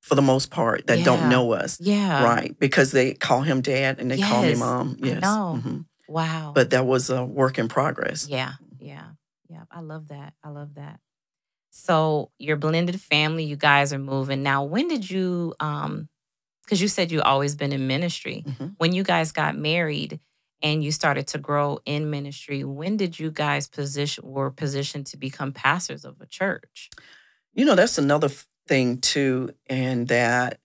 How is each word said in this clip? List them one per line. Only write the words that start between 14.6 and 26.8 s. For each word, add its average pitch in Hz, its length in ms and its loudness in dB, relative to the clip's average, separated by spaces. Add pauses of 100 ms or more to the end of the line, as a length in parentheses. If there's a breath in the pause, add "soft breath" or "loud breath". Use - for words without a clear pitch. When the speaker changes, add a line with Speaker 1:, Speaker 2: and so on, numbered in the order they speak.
Speaker 2:
when 196 240 0
did 233 220 -4
you, 180 500 -2
um, 151 500 -6 (580)
'cause 185 140 2
you 208 60 2
said 180 240 0
you 160 100 0
always 139 340 2
been 143 160 -4
in 135 160 -2
ministry. 156 600 -4
Speaker 1:
Mm-hmm. 135 180 -8 (120)
Speaker 2:
When 165 160 2
you 190 100 0
guys 170 280 0
got 151 240 -2
married 151 640 -2 (420)
and 151 220 0
you 147 80 -2
started 139 360 0
to - 100 -6
grow 143 480 0
in 147 240 -2
ministry, 143 540 -6
when 147 340 -4
did 180 220 -2
you 160 120 -4
guys 143 360 -2
position, 143 600 -6
were 135 220 -2
positioned 139 580 -4
to - 100 -14
become 139 360 -6
pastors 143 500 -2
of 131 160 -18
a - 60 -20
church? - 640 -6 (640 loud breath)